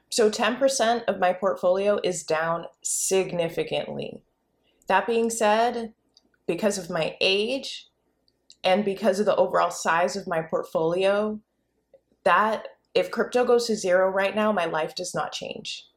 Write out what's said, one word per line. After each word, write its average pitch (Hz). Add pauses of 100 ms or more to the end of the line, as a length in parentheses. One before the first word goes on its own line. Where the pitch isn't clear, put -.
(120)
So 214
ten 220
percent 240
of -
my 185
portfolio 190
is 175
down 165 (160)
significantly. 160 (640)
That 190
being 226
said, 226 (520)
because 196
of 175
my 165
age 214 (720)
and 196
because 196
of 208
the 185
overall 175
size 180
of 196
my 165
portfolio, 190 (840)
that 202 (260)
if -
crypto 240
goes 240
to 214
zero 190
right 196
now, 214
my 175
life 160
does 180
not -
change. -